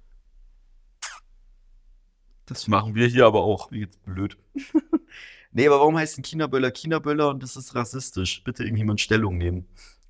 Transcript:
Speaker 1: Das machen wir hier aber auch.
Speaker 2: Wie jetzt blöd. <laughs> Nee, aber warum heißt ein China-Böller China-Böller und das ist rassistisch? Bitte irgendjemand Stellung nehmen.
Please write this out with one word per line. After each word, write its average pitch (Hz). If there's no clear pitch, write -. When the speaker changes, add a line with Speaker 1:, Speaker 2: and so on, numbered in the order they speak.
Speaker 1:
Das -
machen 107
wir 117
hier 120
aber 107
auch. 95
Speaker 2:
Wie 110
jetzt -
blöd. 95
<laughs> 277
Nee, 139
aber 143
warum 151
heißt 156
ein 131
China-Böller 135
China-Böller 151
und 139
das 131
ist -
rassistisch? 120
Bitte 120
irgendjemand 107
Stellung 107
nehmen. 87